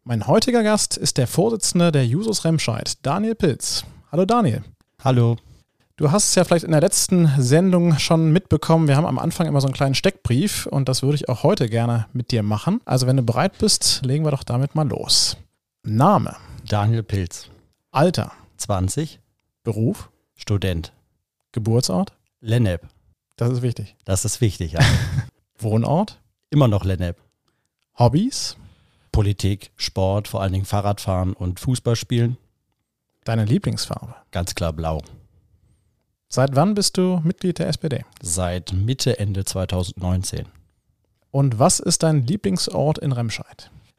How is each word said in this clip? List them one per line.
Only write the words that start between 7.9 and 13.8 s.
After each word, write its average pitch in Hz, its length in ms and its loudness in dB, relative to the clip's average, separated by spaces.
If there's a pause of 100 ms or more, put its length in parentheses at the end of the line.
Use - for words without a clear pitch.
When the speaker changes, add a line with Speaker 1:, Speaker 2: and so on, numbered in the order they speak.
Speaker 1:
schon 160 320 2
mitbekommen, 160 560 2
wir 139 80 4
haben 156 100 2
am 135 140 -2
Anfang 170 260 -2
immer 143 160 2
so 139 60 0
einen 131 80 -4
kleinen 139 180 0
Steckbrief - 720 0
und 139 240 -2
das 127 140 -2
würde 139 100 2
ich 139 160 -2
auch 117 140 -2
heute 147 260 2
gerne 117 420 0
mit 120 200 -6
dir 113 100 2
machen. 107 440 0
Also 127 200 0
wenn 131 120 2
du 131 40 2
bereit 131 380 0
bist, - 440 0